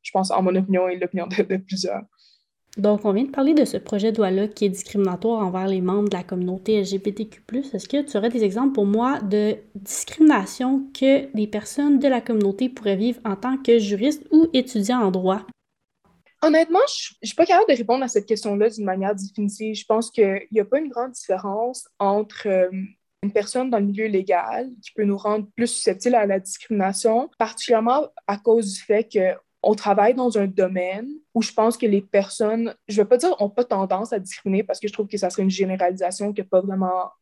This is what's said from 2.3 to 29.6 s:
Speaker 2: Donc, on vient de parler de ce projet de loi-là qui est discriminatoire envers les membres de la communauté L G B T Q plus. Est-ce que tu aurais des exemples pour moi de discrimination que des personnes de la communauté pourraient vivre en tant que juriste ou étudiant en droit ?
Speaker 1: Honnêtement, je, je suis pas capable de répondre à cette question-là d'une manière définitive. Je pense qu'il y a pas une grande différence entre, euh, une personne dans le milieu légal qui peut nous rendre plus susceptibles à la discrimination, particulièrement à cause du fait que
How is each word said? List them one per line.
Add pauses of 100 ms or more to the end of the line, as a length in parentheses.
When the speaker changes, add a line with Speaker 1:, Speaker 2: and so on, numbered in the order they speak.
Speaker 2:
Donc,
on
vient
de
parler
de
ce
projet
de
loi-là
qui
est
discriminatoire
envers
les
membres
de
la
communauté
L
G
B
T
Q
plus.
Est-ce
que
tu
aurais
des
exemples
pour
moi
de (180)
discrimination
que
des
personnes
de
la
communauté
pourraient
vivre
en
tant
que
juriste
ou
étudiant
en
droit ? (1000)
Speaker 1:
Honnêtement, (100)
je,
je
suis
pas
capable
de
répondre
à
cette
question-là
d'une
manière
définitive.
Je
pense
qu'il
y
a
pas
une
grande
différence (100)
entre,
euh, (520)
une
personne
dans
le
milieu
légal (120)
qui
peut
nous
rendre (100)
plus
susceptibles
à
la
discrimination,
particulièrement (180)
à
cause
du
fait
que (280)